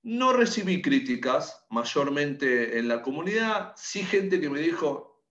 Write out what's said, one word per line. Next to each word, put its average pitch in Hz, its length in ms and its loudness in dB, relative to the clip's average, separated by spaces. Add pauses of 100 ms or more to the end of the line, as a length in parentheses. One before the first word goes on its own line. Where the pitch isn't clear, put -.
No 247 300 2
recibí 208 480 2
críticas 131 880 0
mayormente 135 1080 0
en 117 100 0
la 117 140 -2
comunidad, 190 760 -2
sí - 280 -6
gente 190 360 2
que 147 80 -2
me 139 120 -4
dijo 160 720 -4